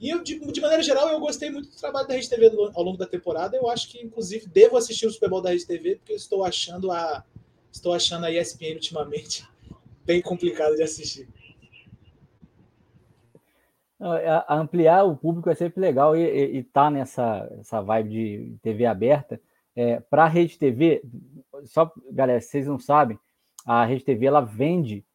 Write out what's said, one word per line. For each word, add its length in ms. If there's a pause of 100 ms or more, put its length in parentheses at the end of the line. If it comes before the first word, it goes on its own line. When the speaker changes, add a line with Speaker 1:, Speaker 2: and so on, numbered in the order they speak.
Speaker 1:
e 80
eu, 140
de, 160
de 220
maneira 220
geral, 260
eu 100
gostei 320
muito 180
do 80
trabalho 300
da 80
Rede 160
T 60
V 380
ao 80
longo 140
da 100
temporada. 500
Eu 120
acho 220
que, 100
inclusive, 460
devo 300
assistir 280
o 60
Super 180
Bowl 140
da 80
Rede 160
T 120
V, 180
porque 160
eu 40
estou 280
achando 480
a, 320 (480)
estou 200
achando 340
a 40
E 80
S 180
P 100
N 100
ultimamente 680 (300)
<laughs> 320
bem 160
complicado 540
de 80
assistir. 440 (2750)
Speaker 2:
A, 540
a 20
ampliar 460
o 140
público 340
é 60
sempre 240
legal 360
e, 60
e, 360
e 40
tá 260
nessa, 680
essa 240
vibe 280
de 520
T 100
V 140
aberta. 540 (340)
É, 240
pra 280
Rede 300
T 140
V, 320 (640)
só, 280 (200)
galera, 280
se 80
vocês 200
não 100
sabem, 400 (480)
a 180
Rede 200
T 100
V, 120
ela 140
vende 640 (100)